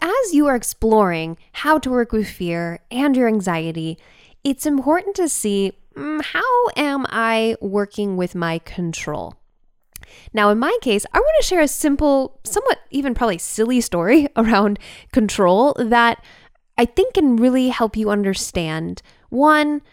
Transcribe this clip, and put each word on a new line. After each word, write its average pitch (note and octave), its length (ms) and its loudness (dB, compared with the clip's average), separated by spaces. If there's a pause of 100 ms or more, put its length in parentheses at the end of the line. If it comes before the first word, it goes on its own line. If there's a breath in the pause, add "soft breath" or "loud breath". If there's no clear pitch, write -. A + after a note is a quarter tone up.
as G4+ 320 -2
you D4 140 4
are C4+ 80 2
exploring F3+ 800 0 (160)
how D#4 260 0
to C4 100 -6
work A#3+ 220 0
with G#3+ 160 -2
fear E3+ 520 -6 (100)
and C4+ 260 0
your B3 120 4
anxiety, E3 680 -2 (460 soft breath)
it's C#4 220 -4
important D4+ 500 0
to F4 140 0
see, G3 440 -2 (220)
mm, D4+ 280 -6
how A#4+ 520 0
am C#4 340 -2
I A3+ 520 0
working G3+ 560 -4
with F3+ 180 -4
my E3 240 -4
control? D#3+ 760 -8 (1000 loud breath)
Now, G#3 160 4
in G#3+ 100 4
my D#4+ 220 0
case, G#3 320 0
I - 60 2
want D5+ 200 2
to - 80 0
share F4 140 2
a D4+ 60 4
simple, C#4 760 0
somewhat B4 360 -2 (100)
even C4+ 240 -4
probably A3 240 -2
silly A#3 440 -2
story A3 500 2
<laughs> - 40 -8
around G#3+ 440 2 (320 loud breath)
control G#3 680 2
that A#3 460 2 (540 soft breath)
I - 80 4
think B4 280 0
can C#4+ 220 4
really B3+ 340 2
help A#3 260 -2
you G#3+ 140 -2
understand, F3+ 920 -4 (280 soft breath)
one, D4 520 2 (120)